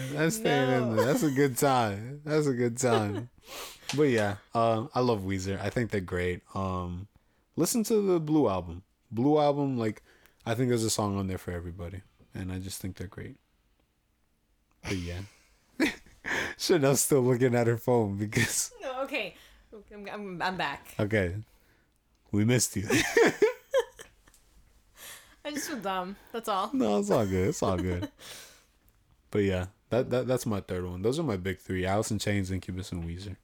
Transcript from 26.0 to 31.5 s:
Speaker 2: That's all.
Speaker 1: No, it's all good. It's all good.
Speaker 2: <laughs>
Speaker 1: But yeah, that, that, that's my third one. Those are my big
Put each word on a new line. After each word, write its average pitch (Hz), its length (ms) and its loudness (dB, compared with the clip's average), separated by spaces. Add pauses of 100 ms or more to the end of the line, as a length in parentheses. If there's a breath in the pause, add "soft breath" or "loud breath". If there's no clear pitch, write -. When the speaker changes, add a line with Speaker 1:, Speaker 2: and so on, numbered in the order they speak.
Speaker 2:
That's 233 180 -6
all. 202 240 0
Speaker 1:
No, 240 240 2
it's 202 140 0
all 131 160 4
good. 92 220 2
It's - 140 -2
all 98 140 2
good. 90 380 -2
Speaker 2:
<laughs> - 40 -20 (1120 loud breath)
Speaker 1:
But 104 120 2
yeah, 92 220 0 (240)
that, 120 220 0
that, 120 160 0
that's 127 180 0
my 104 160 -2
third 90 280 -6
one. 90 120 -8
Those 127 180 0
are 175 40 -2
my 120 120 0
big 92 240 -4